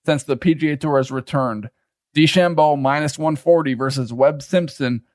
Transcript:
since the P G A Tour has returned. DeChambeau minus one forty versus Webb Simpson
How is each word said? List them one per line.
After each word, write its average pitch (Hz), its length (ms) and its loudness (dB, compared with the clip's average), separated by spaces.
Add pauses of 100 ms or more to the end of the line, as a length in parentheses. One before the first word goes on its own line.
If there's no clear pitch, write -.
since 151 180 0
the 139 140 -4
P 165 160 2
G 156 160 -2
A 147 80 -4
Tour 147 200 0
has 131 120 0
returned. 127 600 -6 (460)
DeChambeau 156 640 2
minus 143 380 0
one 156 160 -2
forty 156 400 2
versus 131 360 -4
Webb 139 300 0
Simpson 135 600 -4 (100)